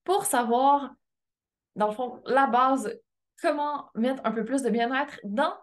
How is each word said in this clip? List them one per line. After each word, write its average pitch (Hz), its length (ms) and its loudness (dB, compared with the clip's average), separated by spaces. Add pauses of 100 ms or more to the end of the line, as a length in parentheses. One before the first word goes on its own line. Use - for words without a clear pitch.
pour 392 220 0
savoir, 262 640 2 (840)
dans 208 120 2
le 214 60 -4
fond, 247 320 -8
la 262 220 4
base, 247 520 2 (420)
comment 294 540 -2
mettre 262 300 -2
un 226 60 0
peu 220 140 -4
plus 262 160 -2
de 240 80 -2
bien-être 247 560 -2
dans 262 380 -2